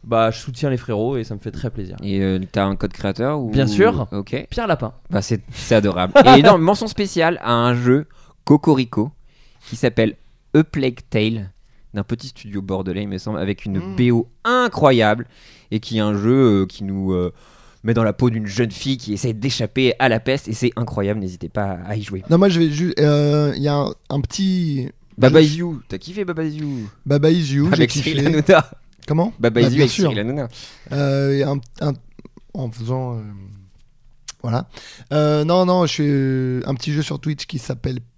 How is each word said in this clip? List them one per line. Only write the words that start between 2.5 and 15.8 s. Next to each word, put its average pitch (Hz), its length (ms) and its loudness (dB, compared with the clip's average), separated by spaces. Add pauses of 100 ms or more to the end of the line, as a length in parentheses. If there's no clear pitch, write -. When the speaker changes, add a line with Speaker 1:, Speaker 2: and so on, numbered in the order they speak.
Speaker 2:
t'as 98 140 0
un 98 100 -2
code 98 160 -6
créateur 127 480 -4
ou 120 100 -6
Speaker 1:
Bien 131 160 2
sûr. 151 460 2
Speaker 2:
Ok. 101 380 -8
Speaker 1:
Pierre 233 160 -4
Lapin. 123 260 -2 (180)
Speaker 2:
Bah, 101 120 -2
c'est, - 180 -2 (100)
c'est - 260 -2
adorable. 92 360 0 (120)
Speaker 1:
<laughs> 262 120 10
Speaker 2:
Et 143 60 8
non, 185 160 8
mention 196 300 2
spéciale 175 540 -2
à 120 120 -2
un 120 200 2
jeu 123 320 2 (380)
Cocorico 135 680 2 (580)
qui - 80 -10
s'appelle - 400 0 (380)
A 156 100 6
Plague 131 360 -4 (100)
Tale, 110 400 -2 (440)
d'un 101 100 -4
petit 120 240 -8
studio 101 340 -10
bordelais, 95 400 -6
il 101 60 -8
me 95 100 -8
semble, 107 200 -8
avec 95 260 -6
une 95 140 -4
Speaker 3:
Mm. 190 180 -8
Speaker 2:
B 123 160 2
O 117 160 0 (160)
incroyable 139 840 2 (440)
et 110 100 -2